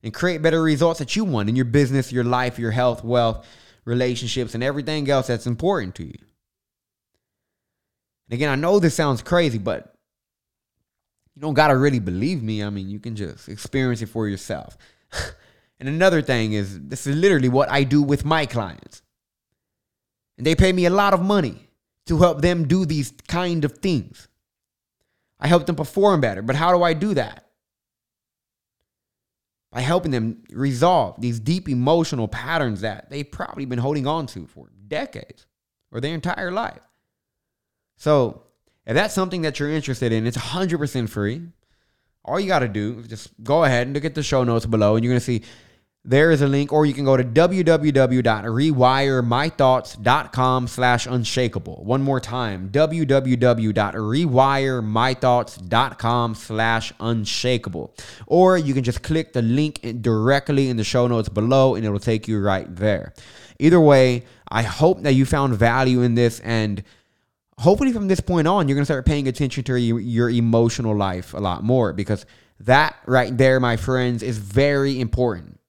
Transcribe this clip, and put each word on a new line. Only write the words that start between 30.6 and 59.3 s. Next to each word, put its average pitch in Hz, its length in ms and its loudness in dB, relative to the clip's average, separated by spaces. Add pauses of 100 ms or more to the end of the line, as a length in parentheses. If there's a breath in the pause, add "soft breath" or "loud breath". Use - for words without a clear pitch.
these 117 200 -4
deep 165 280 -4
emotional 131 600 0
patterns 120 540 -4
that 101 280 -10
they've 143 180 -10
probably - 360 -10
been 123 160 -6
holding 139 260 -4
on 156 220 -4
to 82 180 -14
for - 240 -20 (160)
decades - 600 -12 (440)
or 117 100 -10
their 147 140 -6
entire 175 380 -6
life. - 340 -8 (1120)
So 139 460 0 (440)
if 117 80 -4
that's 196 200 0
something 185 280 -2
that 151 160 -4
you're 147 120 -4
interested 135 420 -2
in, 113 160 0
it's 117 80 -6
a - 40 -8
hundred 175 380 -4
percent 127 320 -4
free. 110 320 -4 (840)
All - 140 -4
you 202 80 -4
gotta 151 220 0
do 107 320 -4
is 117 80 -20
just 110 220 -16 (120)
go 147 220 2
ahead 123 240 2
and 139 60 -8
look 139 100 -4
at 147 100 -6
the 151 80 -4
show 131 220 0
notes 117 220 0
below, 107 280 2
and 113 100 2
you're 123 80 2
gonna 123 80 2
see 120 220 -4 (640 loud breath)
there 147 280 4
is 143 100 2
a 143 60 2
link, 139 240 0
or 151 120 4
you 143 100 0
can 139 100 -4
go 135 120 4
to 127 60 2
w 170 400 2
w 156 300 2
w 127 300 2
dot 110 220 0
rewire 131 800 2
my 123 240 0
thoughts 131 460 0
dot 123 380 0
com 127 340 0
slash 123 400 0
unshakable. 120 800 -4
One 127 180 0
more 135 160 0
time, 107 540 -8
w 156 320 2
w 131 320 2
w 113 360 2
dot 101 220 -2
rewire 131 880 0
my 113 320 0
thoughts 123 420 0
dot 117 440 -2
com 117 340 0
slash 113 640 -2
unshakable. 113 960 -4 (320 loud breath)
Or 185 320 6
you 139 160 0
can 131 80 0
just 120 220 -4
click 160 280 -2